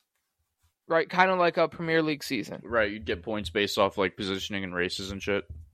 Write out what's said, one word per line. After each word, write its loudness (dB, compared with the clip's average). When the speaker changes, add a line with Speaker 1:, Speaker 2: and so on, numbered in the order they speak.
Speaker 1:
right? 2
Kinda 4
like 4
a 4
Premier 0
League -2
season. -6
Speaker 2:
Right, 2
you'd -10
get -4
points -6
based 0
off, 4
like, 0
positioning -4
and -8
races -2
and -10
shit. 0